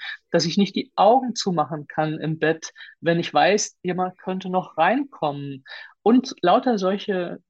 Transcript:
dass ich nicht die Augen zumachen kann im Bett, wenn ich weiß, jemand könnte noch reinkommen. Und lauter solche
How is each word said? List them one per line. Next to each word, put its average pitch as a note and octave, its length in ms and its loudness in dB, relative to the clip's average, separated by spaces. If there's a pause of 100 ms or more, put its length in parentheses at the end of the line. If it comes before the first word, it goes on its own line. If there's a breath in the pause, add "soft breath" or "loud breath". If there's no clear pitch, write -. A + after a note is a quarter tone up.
(300 loud breath)
dass E3 140 2
ich E3 140 0
nicht G3+ 180 2
die - 180 -6
Augen A#3 400 4
zumachen D3+ 520 -4
kann D#3 340 -4
im D#3 180 -4
Bett, D#3+ 340 -2 (280 loud breath)
wenn E3+ 180 0
ich D3+ 140 -4
weiß, E3+ 500 2
jemand F3+ 360 -4
könnte F#3 320 -8
noch F3+ 260 -4
reinkommen. D3 880 -2 (380 loud breath)
Und A#3+ 400 4
lauter A3+ 360 2
solche F#3 600 -4 (120)